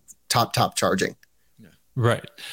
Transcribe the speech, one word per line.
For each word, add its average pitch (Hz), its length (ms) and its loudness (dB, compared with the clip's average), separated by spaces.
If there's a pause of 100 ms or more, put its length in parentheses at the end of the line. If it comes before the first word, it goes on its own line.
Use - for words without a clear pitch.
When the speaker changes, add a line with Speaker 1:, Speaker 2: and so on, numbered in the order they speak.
(280)
Speaker 1:
top, 117 260 0
top 98 220 0
charging. 95 400 0 (800)
Speaker 2:
Right. 117 320 0 (260)